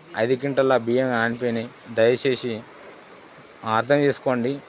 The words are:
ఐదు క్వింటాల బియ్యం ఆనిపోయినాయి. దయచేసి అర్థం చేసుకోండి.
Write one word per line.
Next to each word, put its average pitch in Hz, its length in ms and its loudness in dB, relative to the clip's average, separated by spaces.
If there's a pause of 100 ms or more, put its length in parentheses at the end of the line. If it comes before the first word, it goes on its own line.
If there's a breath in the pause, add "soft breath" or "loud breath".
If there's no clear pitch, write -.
(160)
ఐదు 117 180 2
క్వింటాల 131 420 2
బియ్యం 123 380 0
ఆనిపోయినాయి. 117 560 -2 (200)
దయచేసి 120 720 0 (1120)
అర్థం 120 200 2
చేసుకోండి. 135 720 0